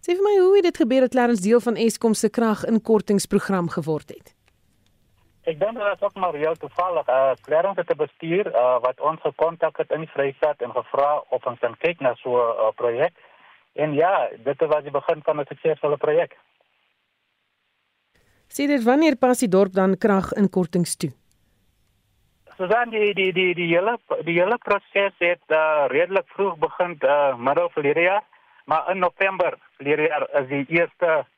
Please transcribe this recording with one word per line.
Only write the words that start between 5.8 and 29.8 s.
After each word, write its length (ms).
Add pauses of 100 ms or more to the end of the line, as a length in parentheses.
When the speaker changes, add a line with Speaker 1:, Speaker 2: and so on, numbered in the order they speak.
Speaker 2:
dit 40
ook 120
maar 200
heel 200
toevallig. 520
Eh, 260 (100)
Clarence 380
het 100
'n 60
bestuur, 500
eh, 360
wat 180
ons 200
gekontak 580
het 120
in 100
die 100
Vrystaat 500
en 100
gevra 600
of 160
ons 120
kan 200
kyk 220
na 140
so 220
'n, 220
eh, 180
projek. 380 (580)
En 220
ja, 340 (160)
dit 140
was 240
die 80
begin 320
van 180
'n 60
suksesvolle 500
projek. 400 (2000)
Speaker 1:
Sê 180
dit, 160
wanneer 340
pas 220
die 100
dorp 240
dan 240
kraginkortings 1000
toe? 160 (1500)
Speaker 2:
Susan, 320
die, 240
die, 160
die, 240
die 140
hele, 240 (320)
die 100
hele 240
proses 540 (100)
het, 240
eh, 400
redelik 460
vroeg 260
begin, 400
eh, 400
middel 320
verlede 320
jaar, 200 (440)
maar 240
in 80
November 560 (220)
verlede 320